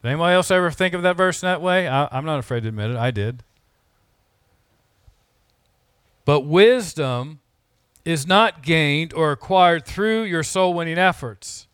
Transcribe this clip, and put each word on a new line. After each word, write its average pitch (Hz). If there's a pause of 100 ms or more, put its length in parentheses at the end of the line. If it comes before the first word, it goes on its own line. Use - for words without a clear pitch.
Did 117
anybody 170
else 180
ever 180
think 180
of 175
that 180
verse 185
in 185
that 175
way? 180
I, 139
I'm 135
not 156
afraid 120
to 113
admit 107
it. 123
I 120
did. 117 (2750)
But 143
wisdom 156 (640)
is 160
not 190
gained 156
or 156
acquired 175
through 220
your 170
soul-winning 170
efforts. 165